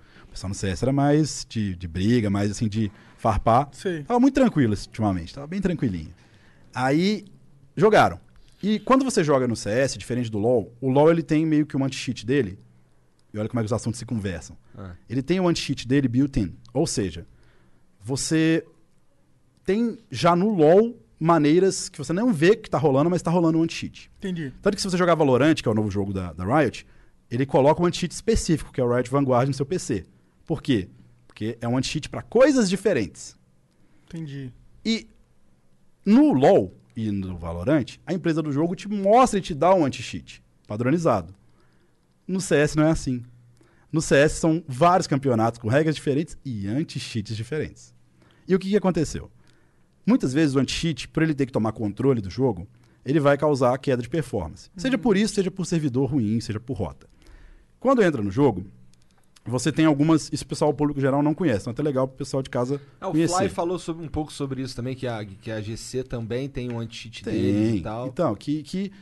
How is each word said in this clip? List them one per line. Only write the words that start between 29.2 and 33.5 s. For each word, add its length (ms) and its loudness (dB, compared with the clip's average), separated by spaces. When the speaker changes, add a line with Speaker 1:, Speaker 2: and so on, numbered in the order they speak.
Speaker 1:
no 80 -2
seu 100 -4
P 140 -4
C. 260 -6
Por 160 -6
quê? 280 0
Porque 300 -8
é 40 -4
um 120 0
anti-cheat 320 -6
pra 100 -10
coisas 480 4
diferentes. 720 -4